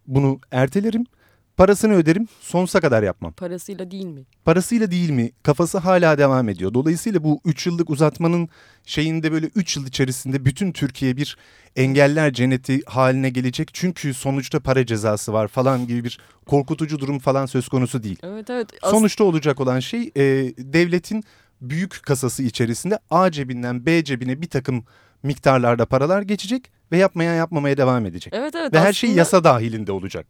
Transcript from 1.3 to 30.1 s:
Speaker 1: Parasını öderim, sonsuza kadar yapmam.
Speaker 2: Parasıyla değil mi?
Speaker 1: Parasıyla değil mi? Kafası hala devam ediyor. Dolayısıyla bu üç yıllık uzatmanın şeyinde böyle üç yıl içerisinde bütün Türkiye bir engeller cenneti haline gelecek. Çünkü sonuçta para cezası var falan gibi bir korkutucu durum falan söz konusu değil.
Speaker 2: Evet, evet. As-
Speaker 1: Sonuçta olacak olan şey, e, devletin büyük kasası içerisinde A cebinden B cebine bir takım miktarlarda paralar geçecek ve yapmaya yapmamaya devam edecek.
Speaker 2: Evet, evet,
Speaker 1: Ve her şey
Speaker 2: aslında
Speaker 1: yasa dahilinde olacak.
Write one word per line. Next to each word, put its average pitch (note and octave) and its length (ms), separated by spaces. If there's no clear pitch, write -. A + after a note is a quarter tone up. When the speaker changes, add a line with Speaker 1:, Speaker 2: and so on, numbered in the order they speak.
Speaker 1:
Parasını G3+ 360
öderim, F3 340
sonsuza F3+ 400
kadar A#2+ 220
yapmam. F2+ 300
Speaker 2:
Parasıyla F3+ 580
değil F#3+ 140
mi? C#3+ 200
Speaker 1:
Parasıyla F#3 460
değil F3 180
mi? A#2+ 220
Kafası E3 340
hala F3 400
devam C3 320
ediyor. F#2+ 240
Dolayısıyla D#3+ 500
bu D3+ 220
üç D#3+ 220
yıllık E3+ 220
uzatmanın E3 600
şeyinde D#3 460
böyle D#3 140
üç F3+ 220
yıl C#3 100
içerisinde C3 580
bütün F3 260
Türkiye C3 460
bir C#3+ 200
engeller C#3+ 580
cenneti C3 520
haline C3 440
gelecek. B2+ 440
Çünkü E3+ 400
sonuçta C#3 460
para C3 260
cezası G#2+ 480
var A2 140
falan B2+ 400
gibi A#2+ 160
bir A#2+ 160
korkutucu D3 540
durum C#3 200
falan C3+ 260
söz B2+ 220
konusu B2+ 360
değil. F#2+ 200
Speaker 2:
Evet, G#3 260
evet. B3 180
As- F#3+ 100
Speaker 1:
Sonuçta G#3+ 320
olacak D3+ 380
olan B2+ 180
şey, A#3 360
e, - 60
devletin F3 680
büyük D#3 420
kasası C3 400
içerisinde B2 560
A F3+ 220
cebinden B2 540
B E3 180
cebine C3 380
bir E3+ 80
takım B2+ 340
miktarlarda B2 600
paralar D3+ 360
geçecek G3+ 500
ve E3 60
yapmaya E3+ 360
yapmamaya D#3+ 440
devam B2+ 280
edecek. F2 300
Speaker 2:
Evet, C#4+ 200
evet, E4 180
Speaker 1:
Ve D#3 60
her G3 140
şey A#3 160
Speaker 2:
aslında F#3+ 100
Speaker 1:
yasa E3+ 240
dahilinde A2+ 480
olacak. F#2 380